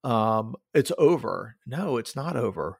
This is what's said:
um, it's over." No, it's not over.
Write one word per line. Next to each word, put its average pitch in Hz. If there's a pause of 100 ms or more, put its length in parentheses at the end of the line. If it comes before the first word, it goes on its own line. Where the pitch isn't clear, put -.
um, 110 (180)
it's 147
over." 113 (100)
No, 147
it's -
not 147
over. 92